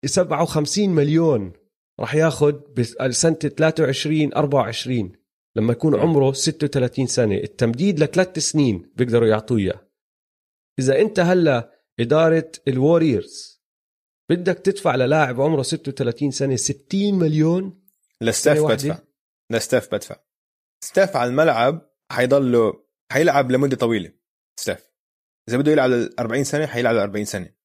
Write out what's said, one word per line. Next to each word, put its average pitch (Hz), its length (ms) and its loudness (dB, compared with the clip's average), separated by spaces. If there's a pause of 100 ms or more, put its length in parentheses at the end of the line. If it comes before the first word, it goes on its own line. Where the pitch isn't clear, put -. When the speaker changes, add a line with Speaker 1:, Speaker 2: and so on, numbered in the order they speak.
Speaker 1:
سبعة 147 380 0
وخمسين 170 480 -2
مليون 147 600 2 (480)
راح 117 140 -6
ياخد 147 600 0
بسنة 127 600 0
ثلاثة 160 480 0
وعشرين 151 520 0
أربعة 139 260 0
وعشرين 110 520 -4 (440)
لما 113 160 2
يكون 147 220 2
Speaker 2:
مم. - 60 2
Speaker 1:
عمره 143 320 2
ستة 156 320 -4
وثلاثين 131 420 -2
سنة. 113 300 0
التمديد 123 640 -2
لثلاث 180 380 0
سنين 135 560 -2
بيقدروا 117 340 2
يعطوه 110 300 0
إياه. - 280 -4 (920)
إذا 135 220 2
أنت 214 200 0
هلا 170 560 0 (240)
إدارة 160 520 2 (160)
الواريورز 135 920 0 (680)
بدك 175 280 -2
تدفع 190 360 -2
للاعب 131 460 0
عمره 143 220 0
ستة 143 300 -6
وثلاثين 135 380 -4
سنة 135 260 -2
ستين 196 580 -2
مليون 170 680 0 (360)
Speaker 2:
لستيف 117 340 2
Speaker 1:
سنة 151 100 2
واحدة؟ 127 100 2
Speaker 2:
بدفع. 139 240 -6 (540)
لستيف 113 420 -2
بدفع. - 220 -8 (680)
ستيف 185 320 0
على 123 140 0
الملعب 143 600 0 (220)
حيضله، 123 720 2 (260)
حيلعب 139 380 2
لمدة 131 260 0
طويلة. 113 360 -2 (480)
ستيف - 300 -8 (580)
إذا 120 80 -2
بده 147 160 2
يلعب 131 180 4 (280)
أربعين 120 260 -2
سنة، 147 220 -4
حيلعب 120 300 0
أربعين 104 280 -2
سنة. 92 300 -10 (100)